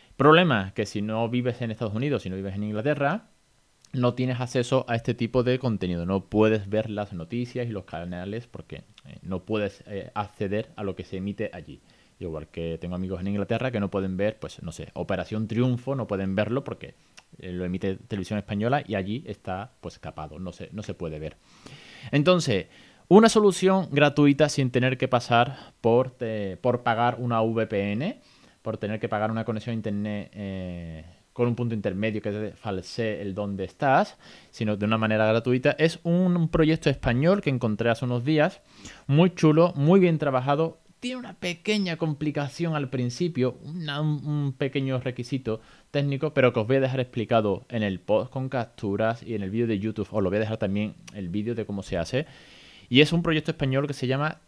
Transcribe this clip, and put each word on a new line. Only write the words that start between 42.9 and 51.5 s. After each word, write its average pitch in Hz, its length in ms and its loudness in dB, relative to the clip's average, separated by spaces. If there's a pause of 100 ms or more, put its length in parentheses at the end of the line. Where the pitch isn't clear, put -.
una, 151 380 -6
un, 151 260 -2
un 147 240 0
pequeño 135 480 -2
requisito 123 600 -4 (300)
técnico, 143 420 -2
pero 127 180 6
que 117 80 0
os 107 80 0
voy 131 80 4
a 135 60 4
dejar 131 180 0
explicado 110 720 2
en 113 140 -2
el 95 180 -2
post 107 320 0
con 131 160 -6
capturas 113 760 -2
y 113 120 -6
en 101 80 -4
el 95 60 -4
vídeo 113 180 0
de 107 120 2
YouTube. 107 320 -4
Os 107 100 0
lo 95 80 2
voy 98 80 0
a 110 40 2
dejar 110 160 -4
también 104 380 -2 (180)
el 98 160 -8
vídeo 107 260 -4